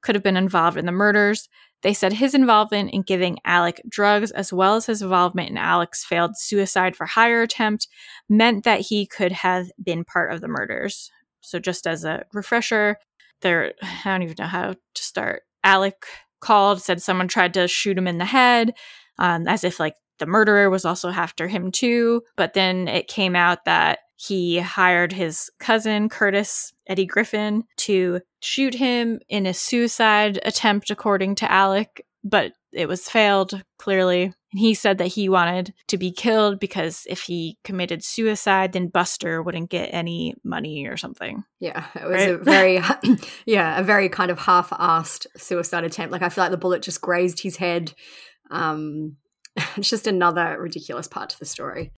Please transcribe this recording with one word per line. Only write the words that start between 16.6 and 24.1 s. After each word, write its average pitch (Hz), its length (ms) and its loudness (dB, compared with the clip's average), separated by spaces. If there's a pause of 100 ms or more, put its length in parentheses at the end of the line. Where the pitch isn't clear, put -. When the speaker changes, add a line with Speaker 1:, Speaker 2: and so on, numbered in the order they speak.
Speaker 1:
said 175 200 -2
someone 185 260 -2
tried 180 260 2
to 180 140 2
shoot 196 300 -2
him 185 100 0
in 170 100 -4
the 175 60 0
head, 240 500 4 (440)
um, 170 280 2
as 175 180 0
if, 180 140 -2
like, 156 160 -2 (240)
the 151 80 -4
murderer 202 440 6
was 185 140 0
also 180 260 -2
after 170 380 -4
him 185 220 -4
too. 233 520 2 (140)
But 170 180 -2
then 185 340 0
it - 200 -2
came 185 280 0
out 175 300 2
that 165 340 2 (160)